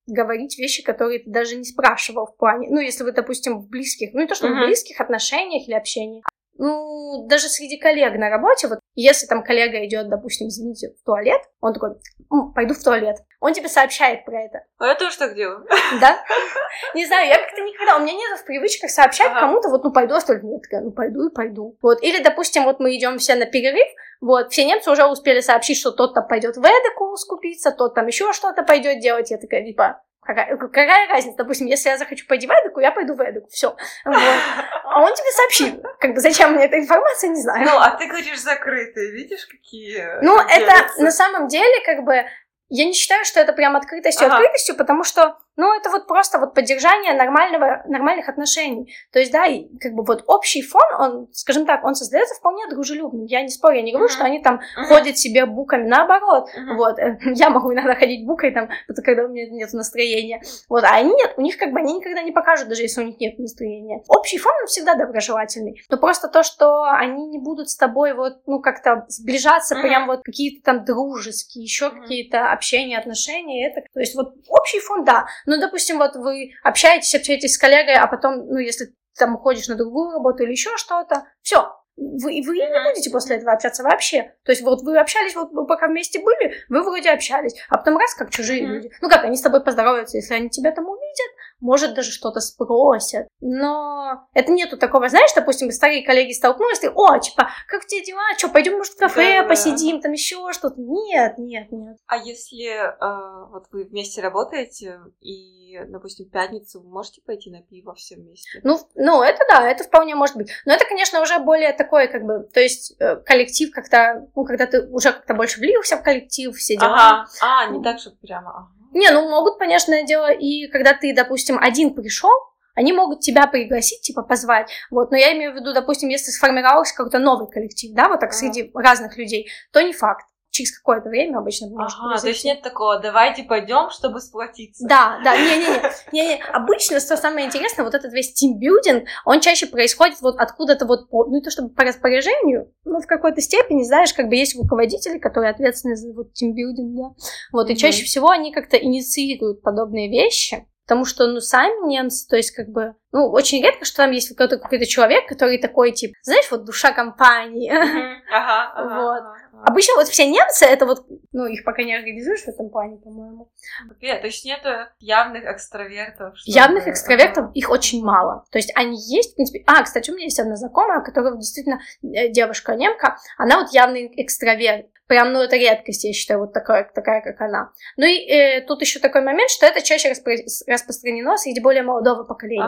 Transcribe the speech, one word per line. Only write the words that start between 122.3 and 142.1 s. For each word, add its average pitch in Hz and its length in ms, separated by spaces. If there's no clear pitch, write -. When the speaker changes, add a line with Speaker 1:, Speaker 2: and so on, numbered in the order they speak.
Speaker 1:
они 277 160
могут 359 280
тебя 285 260
пригласить, 247 560
типа, 254 200
позвать. 240 460
Вот. 240 200
Но 269 60
я 277 200
имею 294 160
в 262 40
виду, 262 160
допустим, 269 380
если 269 200
сформировался 262 640
какой-то 254 220
новый 254 320
коллектив, 220 440
да, 262 140
вот 381 120
так, - 100
Speaker 2:
Ага. - 80
Speaker 1:
среди 240 360
разных 240 420
людей, 220 320
то 294 80
не 349 120
факт. 214 340
Через - 280
какое-то 220 300
время 254 300
обычно 208 300
может 214 300
Speaker 2:
Ага, 240 120
то - 40
есть 214 80
Speaker 1:
произойти. 285 60
Speaker 2:
нет 285 140
такого: 214 380
«Давайте 226 420
пойдём, 240 480
чтобы 247 300
сплотиться». 226 680
Speaker 1:
Да, 240 360
да, 262 120
не-не-не, 311 460
не-не. 311 300
Обычно, 277 480
что 311 160
самое 302 300
интересное, 285 380
вот 226 120
этот 269 160
весь 254 220
тимбилдинг, 262 760
он 302 160
чаще 339 260
происходит 262 540
вот 254 180
откуда-то 277 480
вот 240 240
по, 233 160
ну, 247 80
не 285 80
то 311 80
чтобы 247 240
по 269 80
распоряжению, 262 880